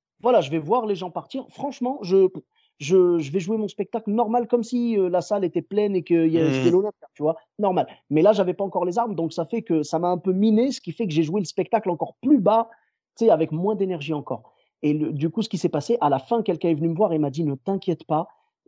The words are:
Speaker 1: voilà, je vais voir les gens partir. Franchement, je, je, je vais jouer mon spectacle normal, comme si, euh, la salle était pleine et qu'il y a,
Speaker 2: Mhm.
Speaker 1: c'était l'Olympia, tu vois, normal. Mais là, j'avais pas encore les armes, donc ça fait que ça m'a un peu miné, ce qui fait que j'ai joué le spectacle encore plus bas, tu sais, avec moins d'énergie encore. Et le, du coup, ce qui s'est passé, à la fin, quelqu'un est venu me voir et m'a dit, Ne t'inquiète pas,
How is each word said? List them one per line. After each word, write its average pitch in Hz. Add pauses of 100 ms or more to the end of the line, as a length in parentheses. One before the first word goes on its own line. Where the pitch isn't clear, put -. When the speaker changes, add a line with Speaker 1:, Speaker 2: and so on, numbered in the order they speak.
(200)
Speaker 1:
voilà, 233
je 139
vais 165
voir 214
les 202
gens 175
partir. 190
Franchement, 262
je, 185 (520)
je, 175
je 139
vais 185
jouer 196
mon 214
spectacle 214
normal, 226
comme 240
si, 233
euh, 185
la 180
salle 202
était 165
pleine 202
et 175
qu'il 165
y 165
a, 160
Speaker 2:
Mhm. 147
Speaker 1:
c'était 131
l'Olympia, 190
tu -
vois, 160 (220)
normal. 190 (240)
Mais 151
là, 202
j'avais 180
pas 196
encore 185
les 180
armes, 233
donc 165
ça 165
fait 226
que 160
ça 165
m'a 175
un 180
peu 190
miné, 220
ce -
qui 170
fait 226
que 160
j'ai 165
joué 165
le 165
spectacle 196
encore 170
plus 269
bas, 220 (480)
tu 226
sais, 214
avec 156
moins 190
d'énergie 170
encore. 127 (280)
Et 147
le, 151
du 151
coup, 226
ce 208
qui 180
s'est 185
passé, 233
à 147
la 139
fin, 233
quelqu'un 175
est 165
venu 156
me 165
voir 190
et 156
m'a 147
dit, 156
Ne 143
t'inquiète 185
pas, 160 (420)